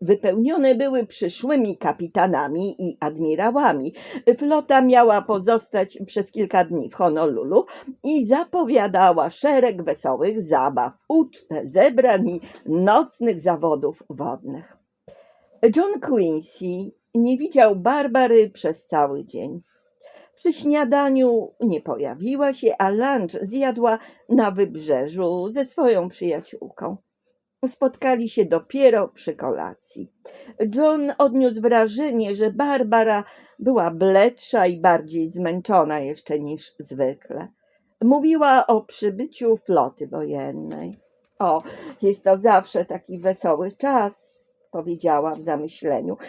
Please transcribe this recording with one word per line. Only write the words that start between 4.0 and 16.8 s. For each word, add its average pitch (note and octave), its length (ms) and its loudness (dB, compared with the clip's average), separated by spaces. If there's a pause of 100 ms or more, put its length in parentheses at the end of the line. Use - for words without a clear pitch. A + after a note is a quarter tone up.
Flota C#4+ 440 2
miała A#3+ 400 6
pozostać G3+ 840 -2
przez G3+ 260 -6
kilka F#3+ 320 0
dni E3 260 -4
w - 40 -20
Honolulu D#3 720 0 (380)
i C#4 220 0
zapowiadała G3+ 1040 2
szereg B3+ 520 0
wesołych D#3 600 -2
zabaw, C3+ 500 -2 (160)
uczt, - 400 -2 (160)
zebrań A3 640 2
i F3 120 -6 (260)
nocnych G#3 720 0
zawodów D3+ 720 -2
wodnych. C#3 680 -12 (1000)
John G4 240 0
Quincy F3+ 880 -4 (240)